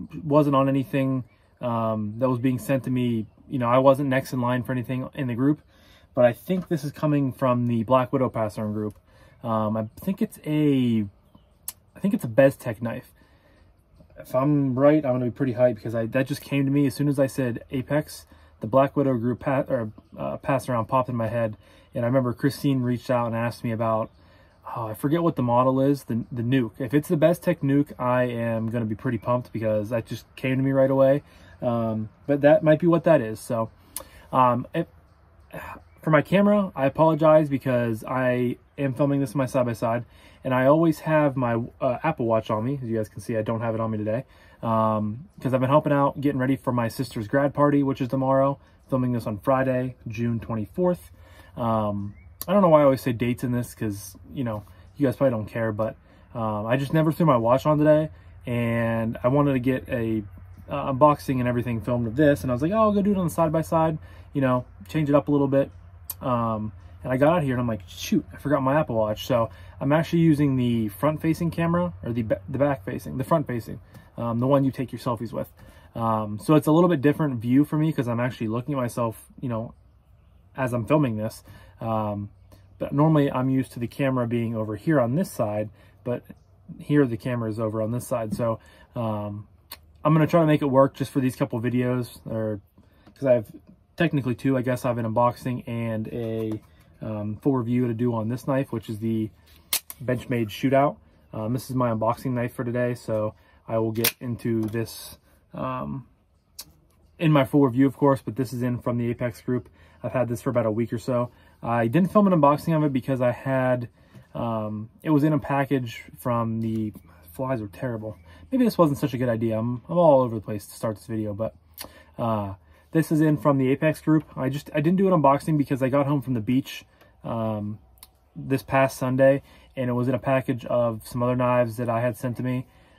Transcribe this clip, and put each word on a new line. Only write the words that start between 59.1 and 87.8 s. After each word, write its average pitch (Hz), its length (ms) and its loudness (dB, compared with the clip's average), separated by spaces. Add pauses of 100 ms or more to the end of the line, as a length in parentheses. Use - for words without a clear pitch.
I 123 60 0
wanted 143 240 2
to 131 60 0
get 127 320 -2
a, 113 340 -2 (460)
uh, 143 200 -4
unboxing 139 500 4
and 120 60 0
everything 120 360 -2
filmed 120 240 -2
of 110 100 -6
this, 143 260 4
and 131 80 -4
I 123 40 0
was 120 80 -4
like, 165 100 -2
"Oh, 220 60 0
I'll 214 140 2
go 202 100 0
do 196 80 2
it 190 80 0
on 185 60 -2
the 156 60 -2
side-by-side, 160 680 0 (340)
you 147 80 -2
know, 127 240 0 (240)
change 156 220 -2
it 143 40 6
up 143 140 2
a - 20 -4
little 139 180 2
bit." 135 220 0 (520)
Um, 113 500 -4 (300)
and 127 100 -4
I 131 40 0
got 143 160 4
out 175 100 2
here, 139 100 -2
and 123 80 -2
I'm 123 60 -2
like, 110 200 -4
"Shoot, - 460 -4
I - 40 -16
forgot 139 260 0
my 135 160 2
Apple 123 180 -2
Watch." 107 300 -2
So 117 220 2 (320)
I'm 139 120 0
actually 165 280 2
using 147 360 4
the 117 320 0
front-facing 156 600 -2
camera, 170 520 -2
or 117 100 -6
the 117 100 -2
ba-, 107 260 -2
the 131 100 -6
back-facing, 135 580 -2
the 127 80 -4
front-facing, 131 560 -2 (380)
um, 117 200 -4
the 123 80 0
one 139 180 4
you 131 60 2
take 123 220 -6
your 120 60 -10
selfies 117 340 -6
with. - 180 -6 (440)
Um, 110 440 -2
so 156 180 4
it's 147 100 4
a 156 60 4
little 175 180 4
bit 156 100 0
different 143 400 0
view 127 240 4
for 151 140 -2
me 156 140 2
'cause 127 140 -4
I'm 120 140 -2
actually 123 280 -4
looking 120 260 -4
at - 20 -4
myself, 120 540 -4 (100)
you 139 80 -6
know, 113 240 -6 (840)
as 127 180 -2
I'm 117 100 -2
filming 139 320 2
this. 110 260 -8 (380)
Um, 107 480 -4 (500)
but - 140 -8
normally 147 400 4
I'm 127 160 -2
used 131 240 -2
to - 60 -12
the 120 80 -4
camera 131 400 -2
being 117 280 -2
over 107 220 -4
here 156 240 2
on 120 140 2
this 190 160 -2
side, 107 400 -4 (340)
but 123 180 -4 (560)
here 147 280 4
the 117 100 -4
camera 120 320 -4
is 107 100 -6
over 110 220 -4